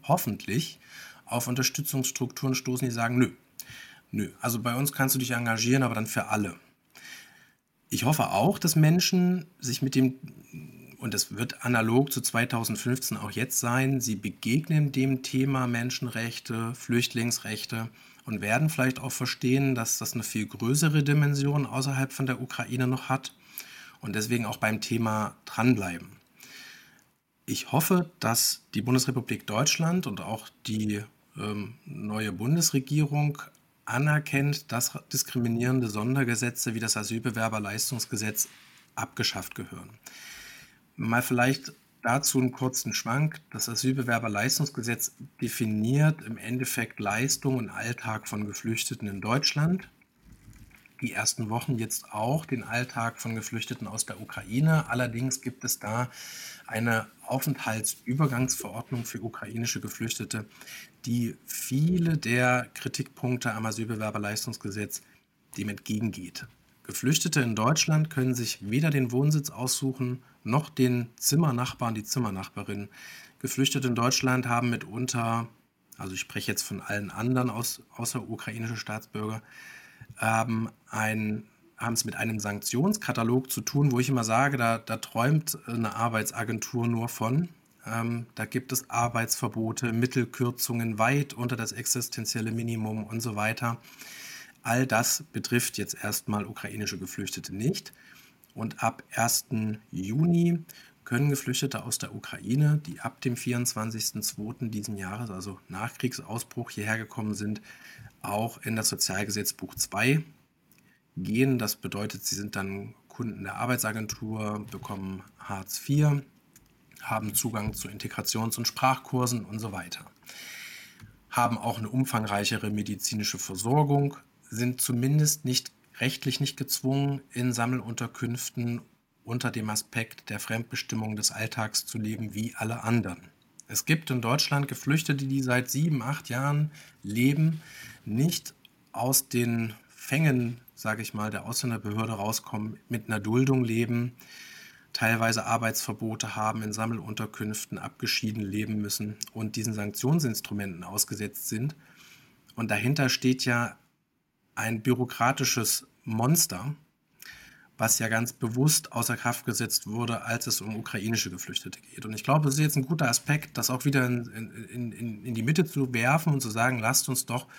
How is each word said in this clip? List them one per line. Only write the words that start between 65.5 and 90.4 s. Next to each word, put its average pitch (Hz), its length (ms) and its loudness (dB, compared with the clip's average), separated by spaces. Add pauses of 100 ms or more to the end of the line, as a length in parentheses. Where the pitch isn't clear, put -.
dem 101 140 -4
entgegengeht. 104 760 -4 (360)
Geflüchtete 156 580 2
in 117 140 2
Deutschland 156 560 4
können 127 240 2
sich 110 340 -4
weder 143 220 4
den 131 220 2
Wohnsitz 147 360 4
aussuchen, 127 720 -2 (200)
noch 143 280 2
den 123 460 2
Zimmernachbarn, 123 800 2
die 107 80 -4
Zimmernachbarin. 101 840 -4 (500)
Geflüchtete 131 480 2
in 123 80 2
Deutschland 127 540 2
haben 120 220 2
mitunter, 117 760 -2 (520)
also 95 160 -8
ich 92 60 -4
spreche - 300 -6
jetzt 101 120 -2
von 98 180 -8
allen 101 300 -4
anderen 123 400 0
aus-, 113 320 -6 (120)
außer 120 340 -4
ukrainische 113 480 -6
Staatsbürger, 110 640 -6 (800)
ähm, 113 500 2 (180)
ein, 107 560 0 (320)
haben 117 160 -2
es 113 140 0
mit 104 100 -8
einem 110 240 -2
Sanktionskatalog 120 1120 0
zu - 80 -2
tun, 143 320 4
wo 120 80 4
ich 127 80 2
immer 127 160 2
sage, 131 320 4
da, 117 220 2
da 110 180 -6
träumt 139 680 2
eine 113 280 -2
Arbeitsagentur 113 920 0
nur 117 200 0
von. 135 420 0 (360)
Ähm, 117 480 -2
da 113 120 -4
gibt - 260 -4
es - 180 -2
Arbeitsverbote, 117 1000 0
Mittelkürzungen 120 1080 0